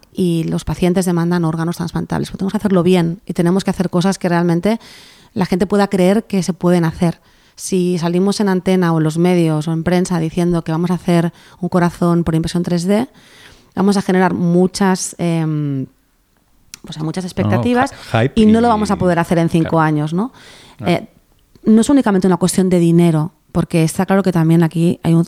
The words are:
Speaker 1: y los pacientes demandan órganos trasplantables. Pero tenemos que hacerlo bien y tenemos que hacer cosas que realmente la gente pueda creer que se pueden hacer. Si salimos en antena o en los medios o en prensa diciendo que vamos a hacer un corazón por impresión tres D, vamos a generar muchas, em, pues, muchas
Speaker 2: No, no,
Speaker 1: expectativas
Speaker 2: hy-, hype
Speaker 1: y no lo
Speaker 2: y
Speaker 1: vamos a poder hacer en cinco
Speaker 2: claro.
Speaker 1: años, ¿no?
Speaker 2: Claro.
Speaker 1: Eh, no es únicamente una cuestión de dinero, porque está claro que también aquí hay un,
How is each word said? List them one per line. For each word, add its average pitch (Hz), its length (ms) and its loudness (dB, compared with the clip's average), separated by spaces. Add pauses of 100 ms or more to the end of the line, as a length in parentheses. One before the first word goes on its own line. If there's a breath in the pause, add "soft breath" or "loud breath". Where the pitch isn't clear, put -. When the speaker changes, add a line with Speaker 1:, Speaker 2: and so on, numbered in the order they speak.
(140)
Speaker 1:
y 170 300 -2
los 165 200 -6
pacientes 175 400 0
demandan 175 400 0
órganos 165 320 -4
trasplantables. 170 540 -6
Pero - 80 -12
tenemos 190 140 -6
que - 40 -4
hacerlo 190 260 2
bien 175 440 2
y 175 80 -8
tenemos 180 300 0
que 196 60 -2
hacer 180 200 -4
cosas 180 280 -2
que 185 120 -4
realmente 175 500 0 (540 loud breath)
la 196 100 -2
gente 190 220 0
pueda 202 220 0
creer 196 360 2
que 190 180 -2
se 170 120 -4
pueden 175 320 2
hacer. 165 340 -2 (360 soft breath)
Si 180 420 -2
salimos 180 420 0
en 208 80 0
antena 185 460 0
o 160 40 2
en 156 60 2
los 156 140 -2
medios 165 500 0
o 165 40 -2
en 160 100 -4
prensa 180 360 0
diciendo 165 440 -2
que 160 100 -6
vamos 170 180 -2
a 180 40 -2
hacer 170 380 0 (280 loud breath)
un 180 80 -4
corazón 170 560 0
por 160 100 -2
impresión 165 280 -2
tres 175 220 -4
D, 208 240 0 (640 loud breath)
vamos 196 240 2
a 185 40 -2
generar 185 320 2
muchas, 180 840 0
em, 151 680 -2 (960)
pues, - 180 -14
muchas 160 240 -6
Speaker 2:
No, - 20 -8
no, - 20 -12
Speaker 1:
expectativas 240 640 0
Speaker 2:
hy-, - 320 -2
hype 139 160 0
Speaker 1:
y 220 60 6
no 220 140 6
lo 240 80 2
Speaker 2:
y - 20 2
Speaker 1:
vamos 208 200 0
a 196 60 0
poder 180 220 0
hacer 170 200 0
en 165 100 2
cinco 165 220 0
Speaker 2:
claro. 165 100 2
Speaker 1:
años, 156 340 0
¿no? 214 180 -4 (440 loud breath)
Speaker 2:
Claro. 139 160 -4
Speaker 1:
Eh, 220 160 -4 (560)
no 220 160 6
es 220 80 0
únicamente 208 380 2
una 180 100 4
cuestión 185 320 0
de 180 100 2
dinero, 170 540 2 (200)
porque 165 320 0
está 170 200 -2
claro 196 180 0
que 185 100 0
también 165 300 2
aquí 170 400 0
hay 165 120 2
un, 165 140 4